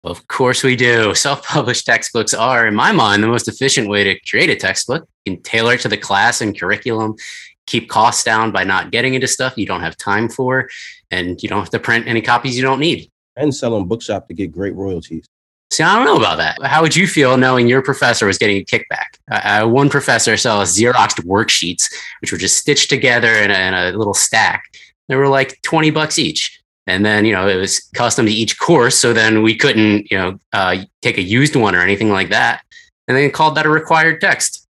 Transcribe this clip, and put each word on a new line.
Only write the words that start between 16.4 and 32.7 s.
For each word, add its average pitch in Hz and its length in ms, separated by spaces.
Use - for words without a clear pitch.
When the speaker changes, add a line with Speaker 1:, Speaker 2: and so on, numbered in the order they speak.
Speaker 1:
How 156 160
would 160 120
you 185 120
feel 131 320
knowing 127 280
your 127 140
professor 131 460
was 98 100
getting 104 220
a - 80
kickback? - 400
Uh, 104 300
uh, 113 40
one 131 220
professor 127 480
saw 104 240
us 90 180
Xeroxed 113 460
worksheets, 90 680
which - 100
were 90 60
just 90 220
stitched - 320
together 120 420
in 104 180
a, 104 40
in 95 180
a 90 240
little 104 160
stack. - 520
They 131 80
were, 139 120
like, 135 340
twenty 156 280
bucks 156 280
each. - 420
And 92 160
then, 107 220
you 113 80
know, 95 160
it 95 80
was 92 240
custom 117 320
to 104 60
each 110 260
course. 127 400
So 117 160
then 110 280
we 113 140
couldn't, 107 540
you 98 80
know, 92 200
uh, 95 320
take 120 160
a 101 60
used 123 340
one 104 180
or 87 60
anything 101 300
like 95 180
that. 117 320